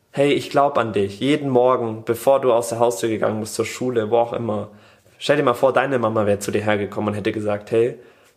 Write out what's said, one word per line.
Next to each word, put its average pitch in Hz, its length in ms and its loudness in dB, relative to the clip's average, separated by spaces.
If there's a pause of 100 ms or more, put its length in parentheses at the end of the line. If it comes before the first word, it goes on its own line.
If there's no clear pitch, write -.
(120)
„Hey, 143 200 2
ich 131 180 -2
glaub 139 280 2
an 113 140 -2
dich.“ 98 260 -2
Jeden 143 320 0
Morgen, 120 540 2
bevor 131 360 2
du 127 120 2
aus 117 160 2
der - 100 -6
Haustür 117 300 0
gegangen 110 320 -2
bist, 107 140 -8
zur 113 100 -2
Schule, 117 460 -4
wo 117 80 4
auch 117 140 0
immer. 107 380 -6 (480)
Stell 143 180 0
dir 151 60 0
mal 127 120 2
vor, 131 180 2
deine 131 260 2
Mama 113 260 0
wäre 101 140 0
zu 101 140 -6
dir 104 100 0
hergekommen 104 460 -2
und 101 100 -4
hätte 104 140 -4
gesagt, 104 400 -6
„Hey, 117 260 0 (380)